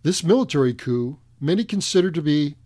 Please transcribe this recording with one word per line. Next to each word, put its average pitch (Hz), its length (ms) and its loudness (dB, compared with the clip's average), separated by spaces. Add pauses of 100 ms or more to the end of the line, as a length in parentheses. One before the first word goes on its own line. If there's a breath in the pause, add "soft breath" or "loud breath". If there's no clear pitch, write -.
This 175 220 -2
military 151 500 2
coup 123 460 -4 (200)
many 180 240 0
considered 185 520 0
to 170 60 -2
be 147 340 0 (100)